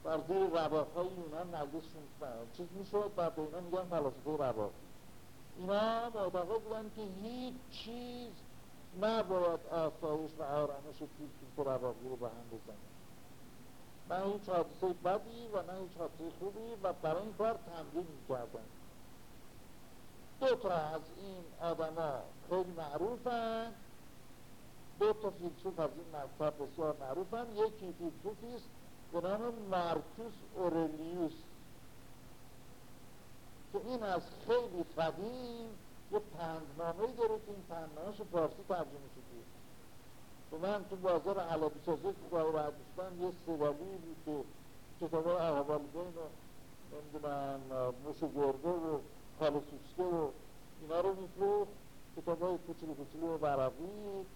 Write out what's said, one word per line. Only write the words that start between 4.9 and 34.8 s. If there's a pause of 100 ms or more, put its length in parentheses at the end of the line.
اینا
معتقد
بودن
که
هیچ (160)
چیز (680)
نباید (120)
آسایش
و
آرامش
فیلسوف
و
رواقی
رو
به
هم
بزنه. (1160)
نه
هیچ
حادثه
بدی
و
نه
هیچ
حادثه (100)
خوبی
و
برای
این
کار
تمرین (140)
می‌کردن. (1700)
دو
تا
از (160)
این (180)
آدما (300)
خیلی
معروفن، (1300)
دو
تا
فیلسوف
از
این
مکتب (100)
بسیار
معروفن. (100)
یکی
فیلسوفی
است (440)
به
نام (160)
مارکوس (220)
اورلیوس (2500)
که
این
از (260)
خیلی (140)